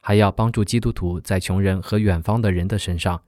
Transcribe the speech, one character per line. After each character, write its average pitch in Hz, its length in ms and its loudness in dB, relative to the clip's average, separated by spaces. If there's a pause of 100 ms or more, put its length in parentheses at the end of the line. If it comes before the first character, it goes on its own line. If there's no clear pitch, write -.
还 104 140 2
要 104 160 6
帮 113 200 0
助 107 140 0
基 117 140 0
督 110 120 -2
徒 87 300 -4
在 - 180 -2
穷 95 220 -2
人 95 200 2
和 104 180 -2
远 92 220 2
方 110 200 0
的 104 100 2
人 90 160 0
的 107 100 -2
身 90 220 -4
上 87 280 -2